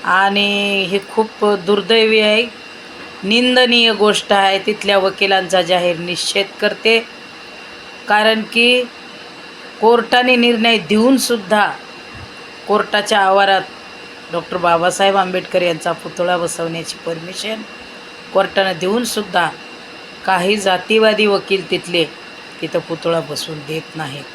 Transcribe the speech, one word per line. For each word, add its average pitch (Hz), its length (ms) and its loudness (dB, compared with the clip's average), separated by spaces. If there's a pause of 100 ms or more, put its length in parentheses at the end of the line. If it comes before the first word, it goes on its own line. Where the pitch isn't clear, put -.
आणि 202 840 2
ही 196 80 0 (100)
खूप 214 360 -2
दुर्दैवी 208 760 4
आहे, 214 260 4 (760)
निंदनीय 240 720 4
गोष्ट 208 400 2
आहे. 196 260 4
तिथल्या 202 400 0
वकिलांचा 190 640 2
जाहीर 175 360 2
निषेध 175 480 -2 (140)
करते, 226 460 2 (1000)
कारण 214 340 4 (100)
की 247 300 4 (1000)
कोर्टाने 240 560 4
निर्णय 233 420 4
देऊनसुद्धा, 214 920 2 (1000)
कोर्टाच्या 202 520 2
आवारात 196 420 4 (680)
डॉक्टर 170 240 -6
बाबासाहेब 175 600 2
आंबेडकर 185 460 0
यांचा 170 300 0
पुतळा 175 440 -2
बसवण्याची 165 600 -4 (100)
परमिशन 185 560 -8 (720)
कोर्टानं 190 460 0
देऊनसुद्धा 196 680 0 (800)
काही 190 300 2
जातीवादी 208 680 4
वकील 190 440 0
तिथले 175 340 0 (560)
तिथं 170 180 -2
पुतळा 165 420 -2
बसवून 151 380 -8
देत 151 380 -10
नाहीत. 143 280 -10 (100)